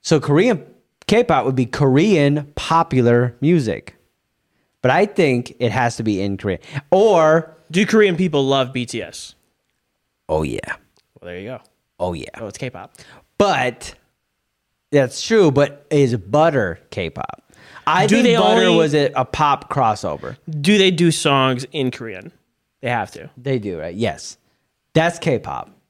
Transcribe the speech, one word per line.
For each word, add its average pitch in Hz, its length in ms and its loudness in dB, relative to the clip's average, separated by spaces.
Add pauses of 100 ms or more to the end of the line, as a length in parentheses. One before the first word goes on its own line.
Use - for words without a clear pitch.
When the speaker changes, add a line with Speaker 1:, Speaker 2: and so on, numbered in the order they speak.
Speaker 1:
So 156 180 2
Korean 170 420 2 (440)
K-pop 165 380 2
would 131 100 0
be 127 100 0
Korean 143 880 2
popular 123 880 2
music. 135 540 0 (840)
But 127 100 2
I 175 140 4
think 135 540 -2
it 120 140 0
has 120 240 -2
to 120 60 -8
be 104 180 -2
in 98 160 -4
Korean. 95 220 -4 (320)
Or 170 680 2 (140)
Speaker 2:
Do 185 140 0
Korean 202 320 4
people 151 280 0
love 135 280 0
B 123 120 -6
T 117 160 -10
S? - 320 -16 (960)
Speaker 1:
Oh, 78 140 0
yeah. 60 160 -6 (600)
Speaker 2:
Well, 90 120 -16
there 87 80 -14
you 98 100 -14
go. 123 100 -14 (400)
Speaker 1:
Oh, 90 140 -2
yeah. 80 120 -10 (100)
Speaker 2:
Oh, 113 120 -14
it's 101 100 -16
K-pop. 123 360 -14 (440)
Speaker 1:
But 131 580 -2 (960)
that's 135 340 0
true, 202 260 4
but 139 380 -2
is 139 260 2
butter 113 640 0 (100)
K-pop? - 540 -10 (440)
I 185 200 2
Speaker 2:
Do 220 80 4
Speaker 1:
think 233 120 4
Speaker 2:
they 180 80 4
Speaker 1:
butter - 260 4
Speaker 2:
only 170 160 4
Speaker 1:
was 156 180 2
a, 143 200 2
a 131 100 0
pop 143 460 0
crossover. 101 680 -2 (120)
Speaker 2:
Do 156 280 0
they 190 140 2
do 170 200 2
songs 131 600 0
in 131 200 -4
Korean? 107 400 -14 (500)
They 127 80 -6
have 113 220 -4
to. - 260 -18
Speaker 1:
They 127 220 -4
do, 98 200 -8
right? 82 160 -10
Yes. - 420 -6 (560)
That's 170 260 0
K-pop. 110 500 -6 (200)